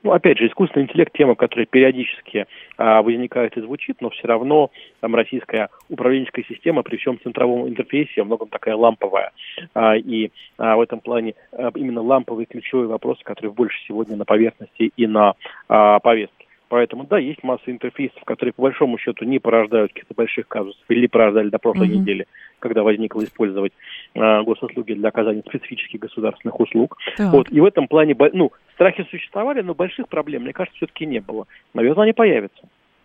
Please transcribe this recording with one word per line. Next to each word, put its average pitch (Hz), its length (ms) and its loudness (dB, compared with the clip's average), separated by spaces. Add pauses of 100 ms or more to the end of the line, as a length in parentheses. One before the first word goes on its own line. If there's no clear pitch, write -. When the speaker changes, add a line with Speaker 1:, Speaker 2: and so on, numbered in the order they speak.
Speaker 1:
Ну, 208 100 2
опять 175 260 4
же, 117 100 2
искусственный 151 360 0
интеллект – 160 320 0
тема, 131 200 4
которая 117 300 -2
периодически, 127 800 0 (300)
а, 110 260 4
возникает 117 540 -2
и 120 40 -6
звучит, 131 400 -10
но 117 100 -6
всё - 160 -14
равно 131 440 2 (300)
там 113 140 -4
российская 113 540 -2 (200)
управленческая 127 600 -4
система 156 340 -2
при - 140 -10
всём 123 240 -6
центровом 123 480 -2
интерфейсе 135 540 -4
во - 20 0
многом 110 240 -6
такая 110 260 -6
ламповая. 101 560 0 (440)
А, 110 220 4
и, 110 340 -4 (280)
а, 113 180 2
в 113 40 4
этом 117 200 -2
плане, 113 340 -4 (180)
а, 123 240 -6
именно 123 260 -6
ламповые 117 440 0
ключевые 120 420 -4
вопросы, 120 340 -6
которые 104 300 -10
больше 110 340 -2
сегодня 107 300 -6
на 104 80 -6
поверхности 110 720 0
и 117 100 0
на, 107 280 4 (340)
а, 104 320 6
повестке. 113 420 0 (300)
Поэтому, 120 320 0
да, 196 140 0
есть 151 240 -6
масса 127 240 -4
интерфейсов, 123 580 -10
которые, 120 300 -4
по - 80 -4
большому 131 340 0
счёту, 113 300 -6
не 131 120 0
порождают 110 540 2
каких-то - 220 -18
больших 113 340 -4
казусов 101 400 -10
или 117 140 2
не 120 40 2
порождали 107 440 2
до 107 80 -4
прошлой - 280 0
Speaker 2:
Мгм. 95 140 0
Speaker 1:
недели, 95 260 -4 (340)
когда 113 220 -2
возникло 107 400 0
использовать, 98 520 -4 (400)
а, 110 280 4
госуслуги 113 520 -6
для 107 160 -2
оказания 107 360 -2
специфических - 540 -12
государственных 110 580 -8
услуг. 113 380 0 (220)
Speaker 2:
Так. 202 120 0
Speaker 1:
Вот. 139 200 6
И 147 100 4
в 175 60 8
этом 156 220 2
плане, 156 260 4
бо-, 143 180 4
ну, 180 200 0 (200)
страхи 185 380 2
существовали, 233 500 -6
но 180 140 -6
больших 180 340 -6
проблем, 147 360 -6
мне 135 100 -10
кажется, - 240 -8
всё-таки - 260 -8
не 131 160 -4
было. 110 260 -12 (280)
Наверное, 147 300 2
они 220 100 4
появятся. 143 480 0 (420)